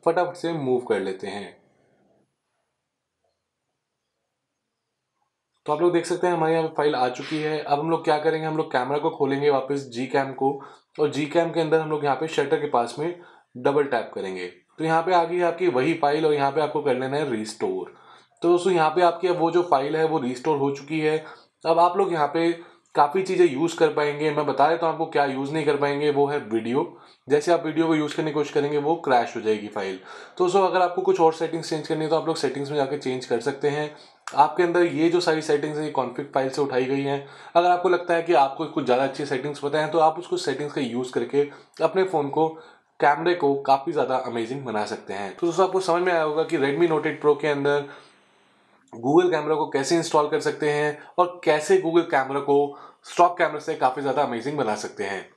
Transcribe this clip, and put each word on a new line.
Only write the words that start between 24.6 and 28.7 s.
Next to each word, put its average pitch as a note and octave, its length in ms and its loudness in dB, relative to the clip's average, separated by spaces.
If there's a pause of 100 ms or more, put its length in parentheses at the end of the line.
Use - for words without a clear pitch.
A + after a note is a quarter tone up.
देता E3+ 180 0
हूँ D#3+ 60 2
आपको D#3 140 -4
क्या D3 180 2
यूज़ C#3 280 -4
नहीं D#3 140 0
कर D3 100 2
पाएंगे, C#3+ 340 0
वो C#3 160 2
है C#3+ 180 -4
video। A2+ 540 -2 (300)
जैसे D3 240 2
आप E3 140 2
video D#3+ 200 0
को D#3+ 80 2
यूज़ D3+ 220 -2
करने D#3 140 -2
की C#3+ 40 -8
कोशिश D3 180 -2
करेंगे D3 260 0